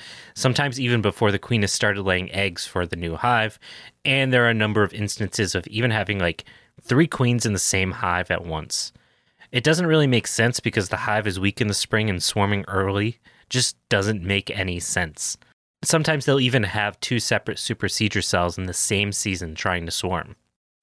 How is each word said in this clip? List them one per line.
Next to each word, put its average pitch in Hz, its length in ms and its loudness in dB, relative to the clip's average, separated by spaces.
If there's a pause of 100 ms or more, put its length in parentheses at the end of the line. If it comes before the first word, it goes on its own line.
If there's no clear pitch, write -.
(340)
sometimes 135 440 0
even 120 240 2
before 104 300 2
the 101 80 0
queen 113 220 0
has 98 100 0
started 101 300 0
laying 92 280 0
eggs 98 340 -2
for 90 220 -2
the - 80 -8
new 85 220 -4
hive, 113 420 0 (460)
and 135 280 2
there 123 120 6
are 117 60 6
a 113 40 2
number 107 300 4
of 95 100 -2
instances 104 640 -2
of 87 100 -2
even 113 240 0
having, 104 300 0
like, 85 240 -2 (360)
three 147 280 4
queens 120 360 2
in 104 100 2
the 92 40 -2
same 95 320 2
hive 90 400 -2
at 85 140 -2
once. 78 480 -6 (580)
It 123 140 -2
doesn't 165 220 4
really 156 200 4
make 120 220 2
sense 120 320 2
because 107 300 -2
the 92 80 -2
hive 107 280 -2
is 95 140 -2
weak 98 200 0
in 113 60 2
the 101 80 0
spring 107 340 0
and 92 140 -2
swarming 101 460 0
early 98 500 -2 (300)
just - 280 0 (120)
doesn't 104 340 0
make 98 340 -2
any 92 220 -2
sense. - 580 -4 (460)
Sometimes 156 420 2
they'll 139 140 4
even 127 240 2
have 104 380 -2
two 120 180 -2
separate - 400 -2
supersedure 104 640 -2
cells 87 360 0
in 92 80 -4
the 87 80 -6
same 101 360 0
season 87 440 -4
trying 87 320 -2
to 85 40 -8
swarm. 90 460 -4 (460)